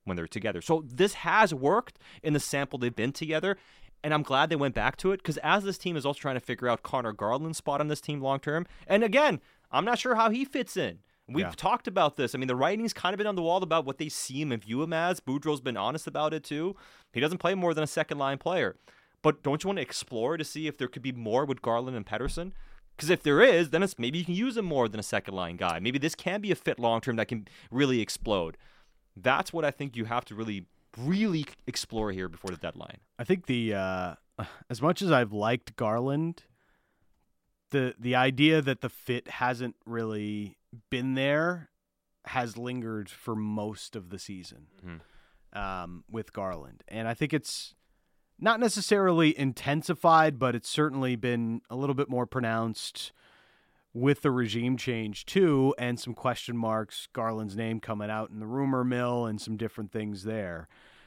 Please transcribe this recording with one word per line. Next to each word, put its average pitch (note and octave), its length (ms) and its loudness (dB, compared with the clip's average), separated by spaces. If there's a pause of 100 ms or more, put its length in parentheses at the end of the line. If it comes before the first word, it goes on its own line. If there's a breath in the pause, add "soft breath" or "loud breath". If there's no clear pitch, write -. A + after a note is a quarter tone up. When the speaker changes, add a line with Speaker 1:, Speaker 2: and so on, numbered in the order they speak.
Speaker 1:
when F#2+ 140 -4
they're E2+ 100 -4
together. G2 340 -4
So D#3+ 260 0
this E3+ 280 2
has F#3 380 4
worked D3+ 440 0 (260 loud breath)
in D#3 100 0
the D3 60 4
sample C#3 400 -4
they've A#2+ 160 -2
been A#2 160 0
together, D#3+ 460 -2 (460 soft breath)
and D3+ 100 0
I'm D3+ 100 4
glad C#3 260 4
they E3 60 2
went C#3 200 0
back A#2 220 0
to F#3 140 0
it, F#3+ 120 -4
'cause D3+ 140 -2
as F#3 260 2
this G3 160 -4
team F3 180 -2
is C3 80 -2
also C#3+ 140 0
trying C3+ 160 -2
to B2+ 60 -2
figure B2 260 -2
out A#2 160 2
Connor A#2 300 -2
Garland's C3+ 460 -2
spot C#3+ 220 0
on D3+ 60 0
this D3+ 140 -2
team D3 200 -4
long C3+ 180 2
term, D#3+ 260 -2 (220 loud breath)
and G#3 160 6
again, A#3 360 4 (320 soft breath)
I'm D3+ 140 2
not A#3 140 2
sure B3+ 160 2
how A3+ 160 6
he B3+ 140 0
fits - 320 -4
in. G2 220 -2 (280)
We've D3+ 180 -2
Speaker 2:
Yeah. - 100 -4
Speaker 1:
talked A3 320 0
about F3+ 300 2
this. C3 180 0
I - 20 -2
mean, C3 120 -2
the B2+ 60 2
writing's G3+ 380 2
kind F3+ 200 -2
of G3+ 40 -4
been G#3 100 0
on G#3 80 0
the F3+ 60 -2
wall E3+ 220 2
about D#3+ 220 2
what C3+ 120 -6
they D3+ 120 -4
see C3+ 320 -6
him D3+ 100 0
and A2+ 120 -2
view A#2 200 -2
him E3 80 -4
as. E3+ 300 0
Boudreaux's C#3+ 400 -2
been B2 160 -4
honest A#2+ 280 -2
about D3+ 280 -2
it, D#3 100 -6
too. E3 320 -4 (380 loud breath)
He - 80 -2
doesn't D#3 160 2
play F3+ 180 0
more F3 180 2
than D#3 100 0
a D3+ 40 -2
second-line C#3+ 520 -2
player. E3 360 0 (460 soft breath)
But D3+ 200 4
don't D3 220 0
you F#3 60 -2
wanna G3 120 -2
explore B2 540 -2
to D#3+ 80 -4
see D3+ 240 -6
if D3 100 -6
there B2+ 120 -2
could C3+ 120 -12
be B2+ 120 -4
more A#2+ 320 2
with C3+ 160 -4
Garland B2 340 -2
and G#2+ 100 -8
Pettersson? C#3 460 -6 (460 soft breath)
'Cause D3 120 -6
if F3+ 140 4
there D3 180 8
is, F3 280 8
then D#3+ 140 2
it's, F#3+ 140 -2
maybe B2+ 220 -2
you F3 60 -6
can F3 100 -2
use A3+ 220 -2
him G#3+ 80 -2
more C#3 240 2
than G#2 100 -8
a G#2 40 -6
second-line F#2 520 -4
guy. F2 240 0
Maybe A#2+ 180 -2
this D3+ 160 -2
can G3 280 -4
be G3+ 100 -2
a E3 40 2
fit - 220 -4
long-term A#2 380 0
that A2 140 -2
can A2 180 -6 (240 loud breath)
really B2+ 300 4
explode. G2 560 -2 (580 soft breath)
That's B2+ 380 0
what E3 100 -2
I C#3+ 80 2
think C3+ 240 -8
you A#2 100 -4
have A#2 200 -2
to G#2+ 100 -16
really, G#2 300 -6 (320)
really E3 480 2 (200)
explore A2 460 -4
here F#2 160 -6
before E2+ 240 -8
the F2 60 -8
deadline. D#2+ 400 -10 (200)
Speaker 2:
I A#2+ 60 -6
think F3+ 220 0
the, A#2 300 0
uh, F#2 400 -2 (220)
<sighs> - 320 -12
as A2+ 120 -6
much E3 200 2
as G3 100 0
I've B2 200 4
liked G#2+ 460 -2
Garland, C3+ 640 -2 (1300)
the, B2+ 280 0
the B2 180 -2
idea C3+ 460 6
that C3 200 0
the B2+ 80 -4
fit - 400 -6
hasn't B2 460 -2 (100)
really G#2+ 720 -4 (320)
been C3 260 -2
there D3+ 540 0 (560)
has A#2+ 320 -4
lingered A2+ 520 -6
for - 260 -6
most G#2+ 600 -6
of F#2 140 -12
the F#2 100 -10
season, E2+ 480 -16 (180)
Speaker 1:
Mm-hmm. - 720 -18
Speaker 2:
um, F2+ 520 -8
with A2 240 -10
Garland. D#2+ 540 -8
And A2+ 200 -6
I A#2 60 -2
think D3 200 -2
it's - 420 -4 (640)
not A3 200 2
necessarily F#3+ 800 4
intensified, D3+ 1000 4
but B2 160 2
it's A2+ 140 -6
certainly C3+ 460 2
been A#2 540 0
a A#2 60 -8
little C#3 180 0
bit C3+ 160 -2
more B2 160 0
pronounced A2+ 840 -2 (840 soft breath)
with C3+ 300 2
the D3 80 4
regime A#2+ 440 0
change, A2+ 520 -4
too, C#3+ 500 4
and B2 220 -2
some A#2+ 160 -10
question A#2+ 420 -4
marks, A2 560 -4
Garland's A2 420 -4
name A2+ 240 -2
coming G#2+ 300 -6
out A2 220 -4
in G#2+ 80 -12
the G#2+ 80 -10
rumor C3 360 0
mill B2 440 0
and G#2+ 120 -4
some A2 180 -6
different G#2+ 340 -6
things G#2 320 -6
there. F#2+ 440 -6 (400 soft breath)